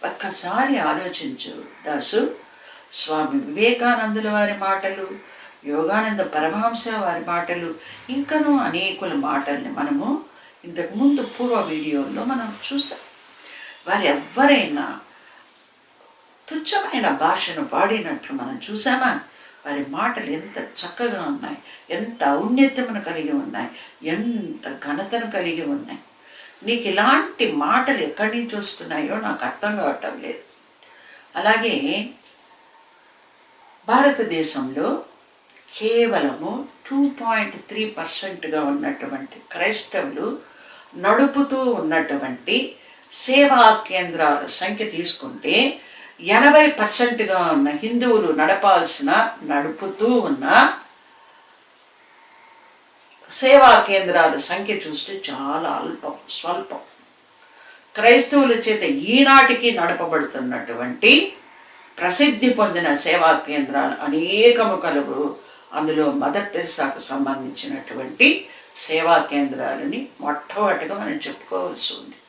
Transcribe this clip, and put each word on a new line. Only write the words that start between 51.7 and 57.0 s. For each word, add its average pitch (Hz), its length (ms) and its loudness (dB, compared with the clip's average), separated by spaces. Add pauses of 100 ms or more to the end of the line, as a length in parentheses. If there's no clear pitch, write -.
సేవా 262 580 10
కేంద్రాల 175 500 4
సంఖ్య 202 360 -2
చూస్తే 156 480 -6 (100)
చాలా 147 380 -4
అల్పం, - 460 -8 (140)
స్వల్పం. - 500 -8 (1160)